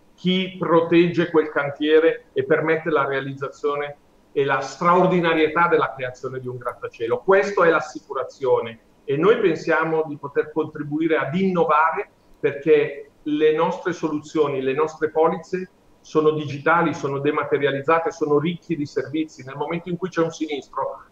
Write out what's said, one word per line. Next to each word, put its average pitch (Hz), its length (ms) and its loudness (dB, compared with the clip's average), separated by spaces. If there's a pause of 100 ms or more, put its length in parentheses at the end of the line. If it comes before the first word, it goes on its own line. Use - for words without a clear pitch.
(140)
chi 185 440 -2
protegge 170 720 2
quel 151 200 2
cantiere 151 840 2
e 131 120 -2
permette 160 440 0
la 147 160 2
realizzazione 139 920 -6 (360)
e 139 140 0
la 139 140 0
straordinarietà 170 1080 2
della 156 260 2
creazione 127 460 -10
di 123 80 -10
un 123 80 -10
grattacielo. 120 600 -6
Questo 196 440 2
è 165 60 6
l'assicurazione 127 1120 -2 (260)
e 143 140 -2
noi 208 220 4
pensiamo 160 680 0
di 147 100 -10
poter 151 340 -4
contribuire 151 680 -2
ad 135 160 -4
innovare, 170 800 2 (280)
perché 147 680 2 (140)
le 156 280 2
nostre 165 400 0
soluzioni, 151 680 -2
le 131 100 0
nostre 151 380 -2
polizze 180 600 -2 (300)
sono 151 300 2
digitali, 151 640 0
sono 139 240 -4
dematerializzate, 147 920 0
sono 147 260 0
ricche 170 380 -4
di 147 100 -4
servizi. 143 580 -6
Nel 135 120 -14
momento 160 320 -6
in 175 80 -4
cui 185 120 -6
c'è 170 140 -2
un 165 80 0
sinistro - 800 -8